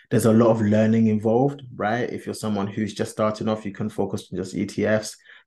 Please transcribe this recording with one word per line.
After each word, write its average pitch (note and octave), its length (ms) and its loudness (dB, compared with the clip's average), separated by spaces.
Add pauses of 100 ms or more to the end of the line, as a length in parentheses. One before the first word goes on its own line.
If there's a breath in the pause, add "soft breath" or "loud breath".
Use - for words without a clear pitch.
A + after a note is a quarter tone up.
There's A2 160 2
a A2 80 6
lot A2+ 160 6
of A2 120 4
learning A2 460 4
involved, A2+ 540 2 (140)
right? G#2+ 360 -2
If - 140 -10
you're G#2 100 -6
someone G2+ 320 -2
who's G#2+ 260 -4
just - 180 -6
starting G#2+ 360 -2
off, G#2+ 180 -4
you G2 60 -8
can G#2+ 180 -6
focus G2+ 420 -6
on F2+ 60 -10
just F#2 180 -6
E F2+ 100 -2
T G2 200 -4
Fs. G#2+ 300 -2 (320 loud breath)